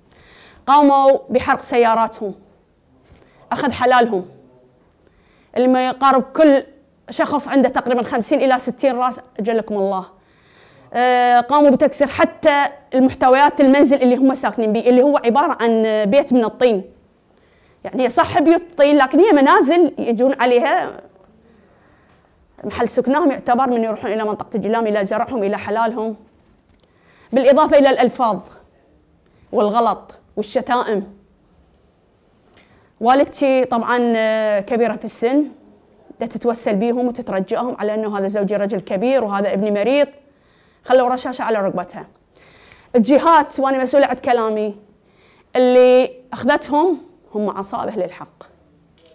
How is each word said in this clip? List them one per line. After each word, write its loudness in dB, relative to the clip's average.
قاموا 4
بحرق -2
سياراتهم، 0
اخذ -4
حلالهم 0
اللي 2
ما 2
يقارب 2
كل 4
شخص -4
عنده 2
تقريبًا -2
خمسين -2
إلى 2
ستين -4
راس، -4
أجلكم -4
الله. -4
آه، 2
قاموا 4
بتكسير 2
حتى 0
المحتويات 2
المنزل 4
اللي 2
هم 2
ساكنين -4
بيه، 0
اللي 6
هو 4
عبارة 0
عن 0
بيت 0
من 2
الطين. -2
يعني -6
هي 0
صح -2
بيوت 2
طين، 4
لكن 2
هي 6
منازل 4
يجون -2
عليها، 0
محل -6
سكنهم 0
يعتبر -2
من -2
يروحون -6
إلى -4
منطقة -8
الجلام، -2
إلى -2
زرعهم، -4
إلى -4
حلالهم، -6
بالإضافة 4
إلى 4
الألفاظ 0
والغلط -2
والشتائم. -6
والدتي 2
طبعًا، 0
آه، -2
كبيرة -2
في -14
السن، -2
دا -8
تتوسل -4
بيهم -2
وتترجاهم -6
على -6
أنه -6
هذا -4
زوجي -4
رجل -4
كبير -2
وهذا -4
ابني -4
مريض، 0
خلوا 2
رشاشة -6
على -2
ركبتها. -8
الجهات، 2
وأنا -2
مسؤولة 2
عن -6
كلامي، -4
اللي 4
أخذتهم -2
هم -6
عصائب -8
أهل -6
الحق. -14